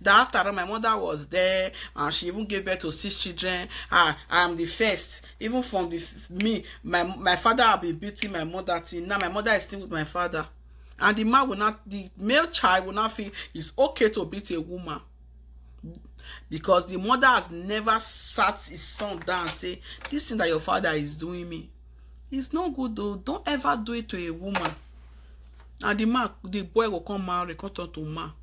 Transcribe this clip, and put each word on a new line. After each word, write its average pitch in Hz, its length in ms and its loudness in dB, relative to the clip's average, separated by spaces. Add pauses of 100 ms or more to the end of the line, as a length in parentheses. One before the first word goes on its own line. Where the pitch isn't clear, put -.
That 202 180 8
after 254 180 4
all, 190 140 2
my 190 120 -2
mother 220 320 0
was 160 300 -2
there 185 460 2 (220)
and 147 200 0
she - 140 -2
even 208 180 -4
gave 196 180 -2
birth 185 160 -2
to 165 120 -4
six 190 260 -4
children. 180 500 -4 (220)
Ah, 170 280 6 (120)
I 175 140 6
am 175 120 0
the 165 100 -2
first. 196 540 0 (180)
Even 240 240 -2
from 185 280 -2
the 170 80 -6
f-, - 320 -10
me, 202 340 0 (180)
my, 175 200 0
my 180 340 0
father 233 280 4
have 202 180 6
been 170 140 -2
beating 202 360 -8
my 165 120 -2
mother 175 400 -2
till 170 220 -8
now. 202 120 -2
My 190 100 2
mother 208 240 0
is 196 120 4
still 196 160 -10
with 190 100 -12
my 156 140 -2
father. 170 420 -2 (520)
And 208 180 4
the 220 80 0
man 262 240 4
will 208 80 -2
not, 214 320 0
the 196 280 -8
male 254 300 4
child 185 400 4
will 190 80 -8
not 214 180 0
feel 202 180 -6 (240)
it's 160 240 -8
okay 269 320 4
to 214 140 -2
beat 196 280 -8
a 165 80 -2
woman. 165 400 -8 (1500)
Because 175 380 4
the 185 100 -8
mother 247 300 4
has 202 240 6
never 214 500 0
sat - 640 0
his 165 200 -10
son 196 440 -6
down 180 200 0
and 160 40 -4
say, 180 300 -8 (300)
This 285 180 -4
thing 226 100 -2
that 180 100 2
your 160 120 2
father 185 300 0
is 147 260 -2
doing 175 320 -8
me, 165 220 -12 (600)
it's 269 220 -6
not 330 220 -2
good 254 220 -4
though. 208 200 -4
Don't 269 300 -6
ever 269 360 0
do 220 120 -6
it 233 160 -4
to 208 80 -6
a 170 120 -4
woman. 175 400 -2 (1120)
And 202 160 2
the 220 60 2
man, 226 260 2 (140)
the 196 180 -4
boy 220 280 2
will 180 100 -2
come 196 260 -4
marry, 180 280 -2
come 196 160 -10
turn 175 220 -8
to - 120 -10
man. 160 280 -8 (100)